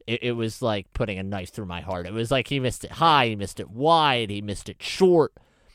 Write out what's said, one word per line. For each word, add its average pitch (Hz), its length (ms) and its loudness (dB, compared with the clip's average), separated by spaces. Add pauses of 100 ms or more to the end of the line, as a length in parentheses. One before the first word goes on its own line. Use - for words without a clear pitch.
it, 117 180 -4
it 120 100 0
was 113 280 -4
like 107 320 -2
putting 107 240 -4
a 95 60 -6
knife 98 280 -8
through 107 140 -10
my 87 160 -8
heart. 87 240 -6
It 90 80 -10
was 113 180 -4
like 131 160 2
he 139 120 -2
missed 127 240 -4
it - 100 -12
high, 143 340 4
he 110 80 -2
missed 101 240 -8
it 98 100 -12
wide, 135 600 2
he 104 120 -6
missed 104 280 -8
it - 120 -16
short. 175 520 4 (400)